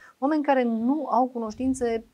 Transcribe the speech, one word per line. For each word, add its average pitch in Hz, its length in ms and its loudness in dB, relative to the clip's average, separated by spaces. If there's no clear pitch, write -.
oameni 294 240 0
care 269 200 2
nu 240 480 0
au 254 160 2
cunoștințe, 233 880 -4